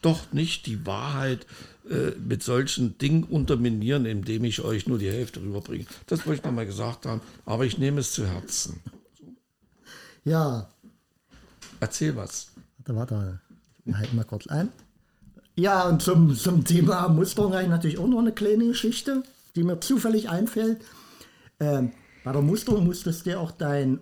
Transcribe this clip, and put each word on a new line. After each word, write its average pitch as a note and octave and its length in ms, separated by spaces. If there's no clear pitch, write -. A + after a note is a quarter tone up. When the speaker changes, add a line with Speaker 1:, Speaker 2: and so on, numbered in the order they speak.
Speaker 1:
doch E3 300
nicht D#3 340
die G#2+ 200
Wahrheit, C3 600
äh, B2+ 220
mit A2+ 160
solchen B2 560
Dingen D#3+ 260
unterminieren, B2 840
indem A2 380
ich A2+ 180
euch A2 240
nur B2 120
die G2 120
Hälfte A#2 320
rüberbringe. G2+ 420
Das E3 180
wollte D3+ 140
ich - 60
noch D3+ 80
mal A#2 120
gesagt G#2+ 400
haben, A2+ 160
aber A#2 220
ich A2 120
nehme C#3 220
es A#2+ 120
zu G#2+ 140
Herzen. F2+ 540
Speaker 2:
Ja. D3 460
Speaker 1:
Erzähl D3 360
was. - 360
Speaker 2:
Warte, A#2 100
warte. G#2 440
Wir - 140
halten A2 180
mal A2+ 80
kurz - 220
ein. D#3+ 220
Ja, F#3 320
und E3 120
zum, E3 360
zum E3+ 280
Thema F3 440
Musterung F#3 460
habe F#3 100
ich F3+ 40
natürlich E3 300
auch F3+ 80
noch B3 140
eine A3+ 120
kleine G#3+ 360
Geschichte, B3 540
die E3+ 80
mir F3 160
zufällig A3 500
einfällt. A3 500
Ähm, C#3 320
bei B2+ 80
der C#3+ 100
Musterung G3+ 440
musstest F3 400
du F3+ 120
auch E3 120
dein C#3+ 520